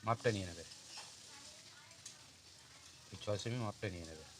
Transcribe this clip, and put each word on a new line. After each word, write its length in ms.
মাপটা 300
নিয়ে 140
নেবে, 140
এই 120
ছ 20
সেমি 240
মাপটা 280
নিয়ে 160
নেবে 160